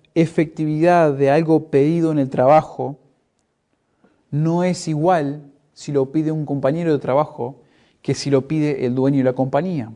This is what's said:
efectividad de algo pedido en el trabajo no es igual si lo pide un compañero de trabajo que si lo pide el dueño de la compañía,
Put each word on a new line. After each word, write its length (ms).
efectividad 1000
de 180
algo 380
pedido 420
en 80
el 100
trabajo 680
no 340
es 240
igual 640
si 180
lo 200
pide 200
un 140
compañero 480
de 60
trabajo 640
que 120
si 160
lo 180
pide 380
el 100
dueño 220
de 80
la 80
compañía, 640